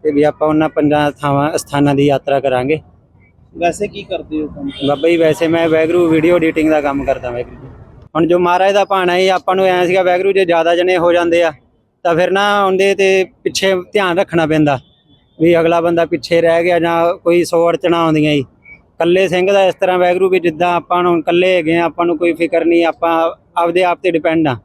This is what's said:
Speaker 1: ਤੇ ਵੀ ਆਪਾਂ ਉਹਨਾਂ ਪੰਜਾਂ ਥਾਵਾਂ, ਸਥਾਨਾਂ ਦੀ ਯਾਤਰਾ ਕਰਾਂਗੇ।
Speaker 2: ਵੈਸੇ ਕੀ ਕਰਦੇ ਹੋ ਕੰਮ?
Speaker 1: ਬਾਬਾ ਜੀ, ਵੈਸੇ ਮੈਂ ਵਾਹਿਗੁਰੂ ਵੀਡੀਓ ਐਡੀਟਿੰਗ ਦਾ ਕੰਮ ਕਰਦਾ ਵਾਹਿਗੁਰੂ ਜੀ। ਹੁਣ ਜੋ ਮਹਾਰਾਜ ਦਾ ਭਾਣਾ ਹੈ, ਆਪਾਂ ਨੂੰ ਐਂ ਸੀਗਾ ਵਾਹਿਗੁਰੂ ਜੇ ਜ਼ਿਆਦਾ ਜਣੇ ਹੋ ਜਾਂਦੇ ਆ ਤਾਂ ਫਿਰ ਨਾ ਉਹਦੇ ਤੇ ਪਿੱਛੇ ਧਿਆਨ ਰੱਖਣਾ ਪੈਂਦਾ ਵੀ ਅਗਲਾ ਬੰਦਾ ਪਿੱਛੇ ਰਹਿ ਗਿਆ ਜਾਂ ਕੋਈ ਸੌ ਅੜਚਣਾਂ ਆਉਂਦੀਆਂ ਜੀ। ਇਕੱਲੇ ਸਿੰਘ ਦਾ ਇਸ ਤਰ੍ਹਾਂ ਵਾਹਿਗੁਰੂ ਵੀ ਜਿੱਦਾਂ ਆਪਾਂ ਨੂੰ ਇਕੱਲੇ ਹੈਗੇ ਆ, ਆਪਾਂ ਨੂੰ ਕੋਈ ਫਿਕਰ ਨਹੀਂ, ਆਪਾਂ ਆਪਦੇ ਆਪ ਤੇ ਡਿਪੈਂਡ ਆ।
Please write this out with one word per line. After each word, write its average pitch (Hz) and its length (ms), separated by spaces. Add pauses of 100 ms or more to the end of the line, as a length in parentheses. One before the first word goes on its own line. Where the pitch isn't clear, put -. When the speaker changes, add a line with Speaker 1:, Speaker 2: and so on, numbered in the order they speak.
Speaker 1:
ਤੇ 151 100
ਵੀ 143 100
ਆਪਾਂ 151 260
ਉਹਨਾਂ 156 200
ਪੰਜਾਂ 147 420
ਥਾਵਾਂ, 143 480
ਸਥਾਨਾਂ 143 360
ਦੀ 143 120
ਯਾਤਰਾ 139 340
ਕਰਾਂਗੇ। 135 400 (760)
Speaker 2:
ਵੈਸੇ 170 300
ਕੀ 202 140
ਕਰਦੇ 156 400
ਹੋ 147 40
ਕੰਮ? 143 240 (180)
Speaker 1:
ਬਾਬਾ 143 200
ਜੀ, 170 80
ਵੈਸੇ 160 320
ਮੈਂ 165 200
ਵਾਹਿਗੁਰੂ 160 400
ਵੀਡੀਓ 160 280
ਐਡੀਟਿੰਗ 160 340
ਦਾ 151 100
ਕੰਮ 139 240
ਕਰਦਾ 127 260
ਵਾਹਿਗੁਰੂ 120 260
ਜੀ। 135 120 (460)
ਹੁਣ 160 120
ਜੋ 175 120
ਮਹਾਰਾਜ 180 360
ਦਾ 202 100
ਭਾਣਾ 185 300
ਹੈ, 190 160
ਆਪਾਂ 185 260
ਨੂੰ 190 100
ਐਂ 180 200
ਸੀਗਾ 185 160
ਵਾਹਿਗੁਰੂ 180 300
ਜੇ 190 120
ਜ਼ਿਆਦਾ 170 320
ਜਣੇ 180 220
ਹੋ 170 140
ਜਾਂਦੇ 170 300
ਆ 160 100 (520)
ਤਾਂ 175 100
ਫਿਰ 180 160
ਨਾ 202 340
ਉਹਦੇ 190 300
ਤੇ 190 320 (180)
ਪਿੱਛੇ 190 300 (180)
ਧਿਆਨ 185 260
ਰੱਖਣਾ 165 280
ਪੈਂਦਾ 147 320 (600)
ਵੀ 165 200
ਅਗਲਾ 165 200
ਬੰਦਾ 170 240
ਪਿੱਛੇ 165 360
ਰਹਿ 170 240
ਗਿਆ 175 140
ਜਾਂ 170 360
ਕੋਈ 170 300
ਸੌ 170 240
ਅੜਚਣਾਂ 170 360
ਆਉਂਦੀਆਂ 156 280
ਜੀ। 147 60
ਇਕੱਲੇ - 880
ਸਿੰਘ 180 240
ਦਾ 196 120
ਇਸ 180 100
ਤਰ੍ਹਾਂ 180 240
ਵਾਹਿਗੁਰੂ 180 300
ਵੀ 185 120
ਜਿੱਦਾਂ 170 340
ਆਪਾਂ 175 280
ਨੂੰ 175 160
ਇਕੱਲੇ 180 380
ਹੈਗੇ 165 200
ਆ, 170 80
ਆਪਾਂ 170 220
ਨੂੰ 170 120
ਕੋਈ 170 140
ਫਿਕਰ 165 320
ਨਹੀਂ, 170 200
ਆਪਾਂ 165 460 (260)
ਆਪਦੇ 175 280
ਆਪ 175 180
ਤੇ 185 80
ਡਿਪੈਂਡ 160 380
ਆ। 123 160